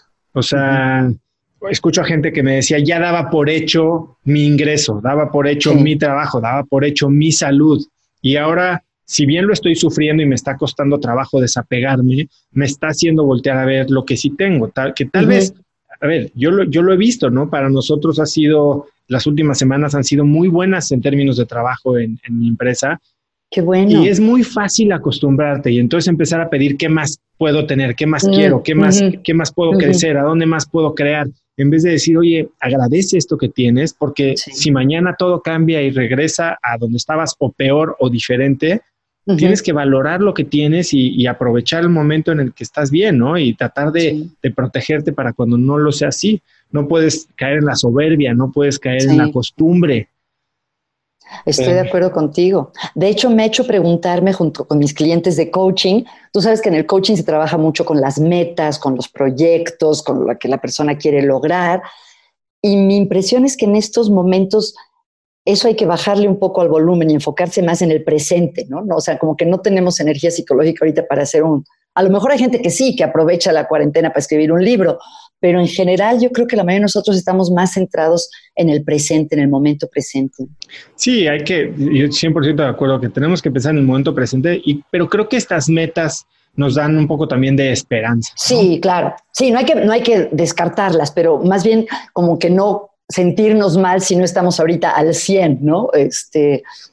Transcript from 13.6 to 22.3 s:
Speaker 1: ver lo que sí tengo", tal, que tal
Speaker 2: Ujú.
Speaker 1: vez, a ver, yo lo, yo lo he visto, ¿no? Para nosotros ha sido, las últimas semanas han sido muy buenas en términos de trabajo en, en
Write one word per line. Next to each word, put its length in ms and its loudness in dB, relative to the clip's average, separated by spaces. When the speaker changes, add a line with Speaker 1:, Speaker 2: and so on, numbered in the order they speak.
Speaker 1:
ver 260 0
lo 140 0
que 120 -4
sí 140 -4
tengo", 380 -2
tal, 260 -6
que 120 -4
tal 180 0
Speaker 2:
Ujú. 100 2
Speaker 1:
vez, 200 0
a 60 -4
ver, 280 -2
yo 180 0
lo, 120 2
yo 180 0
lo 100 4
he 40 2
visto, 320 0
¿no? 220 -2
Para 180 -2
nosotros 520 0
ha 60 0
sido, 600 2
las 180 -2
últimas 320 0
semanas 380 0
han 80 0
sido 200 0
muy 240 4
buenas 440 0
en 100 0
términos 340 0
de 100 -2
trabajo 520 -4
en, 260 -4
en 140 -6